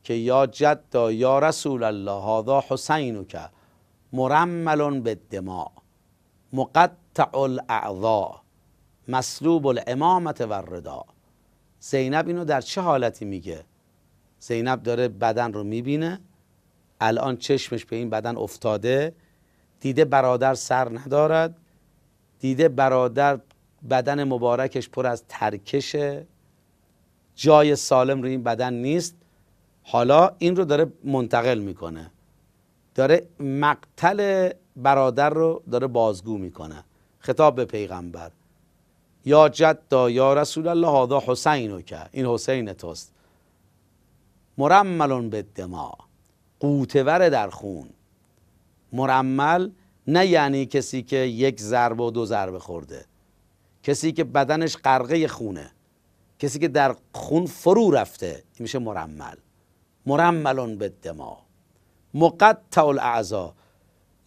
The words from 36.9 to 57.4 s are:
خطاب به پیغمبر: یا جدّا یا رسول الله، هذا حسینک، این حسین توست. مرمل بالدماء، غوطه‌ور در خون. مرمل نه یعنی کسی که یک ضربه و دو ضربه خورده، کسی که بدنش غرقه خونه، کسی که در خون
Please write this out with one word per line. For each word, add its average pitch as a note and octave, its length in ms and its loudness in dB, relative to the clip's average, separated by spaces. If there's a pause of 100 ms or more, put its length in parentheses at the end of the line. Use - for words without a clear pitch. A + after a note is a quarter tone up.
خطاب C#3 360 2
به B2 100 -4
پیغمبر: F2 640 -10 (920)
یا D3+ 240 8
جدّا C#3+ 600 2
یا C3 240 4
رسول D3+ 340 -2
الله، E3+ 200 2
هذا C3+ 380 2
حسینک، B2 680 -2 (180)
این C3 140 -4
حسین A#2+ 460 -4
توست. - 400 -16 (1500)
مرمل D3 720 2
بالدماء، F#2 640 -10 (640)
غوطه‌ور C#3+ 680 2
در A2 220 0
خون. E2 400 -12 (1040)
مرمل C3+ 800 2 (360)
نه F3 200 4
یعنی C#3 400 2
کسی C3 360 -4
که C#3 140 -4
یک B2+ 440 0
ضربه A#2 420 0
و A#2 80 -2
دو A#2 140 -2
ضربه G2 340 -4
خورده، C#2+ 460 -14 (800)
کسی D3 300 -2
که D#3+ 120 -2
بدنش C#3+ 520 0
غرقه C3+ 500 0
خونه، F#2+ 440 -10 (680)
کسی C#3 200 -6
که D#3+ 100 0
در C3+ 280 0 (180)
خون E3+ 320 -2